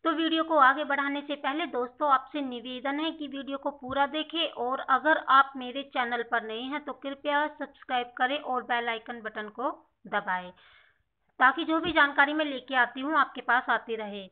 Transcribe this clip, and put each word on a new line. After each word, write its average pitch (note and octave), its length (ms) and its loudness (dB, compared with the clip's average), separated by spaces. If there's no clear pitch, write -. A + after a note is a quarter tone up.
तो D#4+ 60 2
वीडियो D#4+ 320 0
को D#4+ 140 2
आगे D4 280 6
बढ़ाने C#4 360 -2
से C#4+ 160 -6
पहले D4 300 -2
दोस्तों B3 420 -2
आपसे C4+ 320 2
निवेदन B3+ 580 -6
है D#4+ 120 -2
कि D4+ 160 -10
वीडियो C#4 300 -8
को C#4 140 -4
पूरा C4+ 360 0
देखें D4+ 400 -4
और B3+ 200 -2
अगर C#4+ 280 4
आप C4+ 260 6
मेरे B3+ 340 -8
चैनल A#3+ 340 -2
पर A#3 200 -2
नए A3 200 -8
हैं D4 220 -8
तो C4+ 100 -8
कृपया C#4+ 540 -2
सब्सक्राइब B3+ 680 -6
करें C4 220 0
और B3 240 -4
बेल A#3+ 260 -2
आइकन A3+ 320 -8
बटन G#3+ 300 -10
को C#4 200 -4
दबाएं F#3 420 -4
ताकि C4+ 260 6
जो D#4+ 140 2
भी E4+ 140 -2
जानकारी C#4+ 400 6
मैं D#4 120 0
लेके C4+ 320 -6
आती B3 240 2
हूँ D4+ 160 0
आपके C4 260 2
पास B3 260 2
आती A#3+ 280 0
रहे। G3+ 340 -8